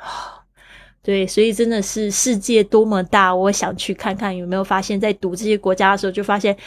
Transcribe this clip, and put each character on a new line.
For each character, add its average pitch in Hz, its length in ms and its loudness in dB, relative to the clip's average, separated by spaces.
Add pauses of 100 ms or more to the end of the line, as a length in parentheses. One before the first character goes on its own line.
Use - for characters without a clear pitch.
(1040)
对， 196 220 0
所 208 180 2
以 226 80 4
真 226 160 0
的 226 140 0
是 208 300 -4
世 240 260 0
界 214 260 2
多 220 220 4
么 208 200 0
大， 190 280 4
我 190 180 2
想 196 240 -4
去 - 160 -8
看 196 240 -6
看 196 220 -6
有 180 80 -10
没 180 100 -4
有 190 80 -2
发 190 160 0
现， 196 200 -4
在 208 140 0
读 185 220 -4
这 190 80 -10
些 214 140 2
国 196 160 0
家 190 200 4
的 196 40 0
时 196 80 -6
候， 190 60 -2
就 196 120 -6
发 202 140 0
现 202 180 0 (120)